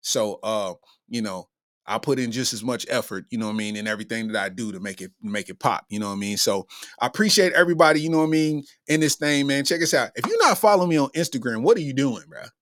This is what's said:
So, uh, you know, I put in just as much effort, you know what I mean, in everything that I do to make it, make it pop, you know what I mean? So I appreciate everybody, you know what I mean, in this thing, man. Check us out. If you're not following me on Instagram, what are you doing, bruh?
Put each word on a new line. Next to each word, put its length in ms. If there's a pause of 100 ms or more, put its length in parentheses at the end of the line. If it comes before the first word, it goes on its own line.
So, 420
uh, 320 (340)
you 140
know, 260 (380)
I 100
put 220
in 120
just 220
as 100
much 240
effort, 440
you 80
know 80
what 60
I 40
mean, 180
in 120
everything 400
that 160
I 60
do 220
to 80
make 220
it, 100 (120)
make 260
it 100
pop, 300
you 80
know 120
what 40
I 40
mean? 200
So 300 (320)
I 80
appreciate 460
everybody, 460
you 100
know 100
what 60
I 40
mean, 340 (240)
in 120
this 160
thing, 320
man. 180
Check 160
us 140
out. 200
If 120
you're 100
not 220
following 300
me 80
on 180
Instagram, 480
what 140
are 40
you 120
doing, 380
bruh? 180 (120)